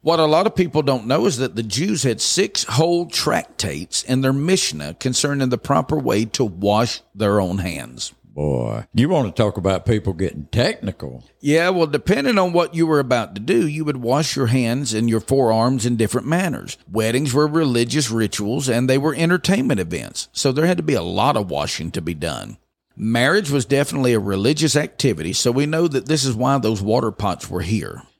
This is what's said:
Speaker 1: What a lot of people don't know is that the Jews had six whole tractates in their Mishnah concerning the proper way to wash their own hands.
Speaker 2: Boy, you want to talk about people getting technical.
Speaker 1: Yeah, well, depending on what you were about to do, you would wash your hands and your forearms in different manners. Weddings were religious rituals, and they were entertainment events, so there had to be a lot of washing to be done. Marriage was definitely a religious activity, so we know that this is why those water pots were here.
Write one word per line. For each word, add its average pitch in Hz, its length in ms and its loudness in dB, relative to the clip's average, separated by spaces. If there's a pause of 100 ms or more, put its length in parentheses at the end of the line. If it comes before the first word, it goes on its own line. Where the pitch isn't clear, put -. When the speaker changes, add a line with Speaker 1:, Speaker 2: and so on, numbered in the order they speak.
Speaker 1:
What 165 180 2
a 156 60 6
lot 151 200 4
of 113 100 -2
people 156 280 0
don't 127 240 0
know 143 180 2
is 156 120 0
that 123 180 -4
the 113 80 -2
Jews 156 400 -2
had 120 180 0
six - 420 0
whole 170 440 2
tractates - 960 -4
in 131 180 0
their 135 100 2
Mishnah 139 680 0
concerning 139 500 0
the 123 80 0
proper 156 400 0
way 117 280 0
to 113 200 -2
wash 104 560 0 (140)
their 101 260 2
own 92 160 -2
hands. 71 560 -8 (220)
Speaker 2:
Boy, 60 580 -2
you 123 140 2
want 139 260 0
to - 80 0
talk 104 140 2
about 95 300 0
people 107 260 0
getting 80 400 -6
technical. 85 720 -4 (160)
Speaker 1:
Yeah, 160 300 2
well, 170 180 2
depending 214 500 2
on 185 140 2
what 170 240 0
you 165 100 2
were 151 140 4
about 120 340 0
to 98 60 -8
do, 180 260 2
you 151 200 -4
would 147 100 -2
wash 127 400 0
your 135 120 0
hands 123 460 0
and 117 160 2
your 113 120 2
forearms 120 640 2
in 123 100 0
different 113 320 0
manners. 160 500 -2 (140)
Weddings 117 420 0
were 151 140 2
religious 131 640 0
rituals, 110 560 -2
and 127 220 0
they 131 80 4
were 143 180 0
entertainment 175 640 2
events, 82 540 -6
so - 180 0
there 147 140 2
had 180 100 2
to 170 80 -4
be 151 120 0
a 92 60 0
lot 95 360 2
of 101 120 -2
washing 78 420 -4
to 90 100 -6
be 85 120 -4
done. 64 440 -6 (400)
Marriage 135 520 2
was 139 140 0
definitely 139 480 0
a 113 80 2
religious 117 560 0
activity, 95 560 -2
so 123 180 0
we 135 160 0
know 160 220 0
that 135 200 -2
this 147 180 0
is 123 100 0
why 131 220 2
those 107 240 0
water 110 300 0
pots - 380 -6
were 87 120 -4
here. 82 420 -4 (160)